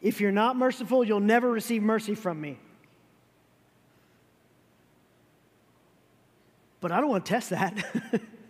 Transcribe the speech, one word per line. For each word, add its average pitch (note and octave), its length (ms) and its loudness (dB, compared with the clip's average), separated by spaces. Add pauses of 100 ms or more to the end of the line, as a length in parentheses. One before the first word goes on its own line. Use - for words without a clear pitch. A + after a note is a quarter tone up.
"If - 200 -2
you're G3+ 120 2
not A3+ 240 2
merciful, B3+ 460 2
you'll G#3 180 2
never A#3 300 4
receive A3+ 320 -2
mercy G#3+ 320 0
from F3 260 -6
me." D3 180 -12 (4000)
But E3+ 120 -2
I F#3+ 80 2
don't D4 100 2
wanna F#3 140 0
test A3 260 -2
that. F#3 240 0
<laughs> - 460 -6 (300)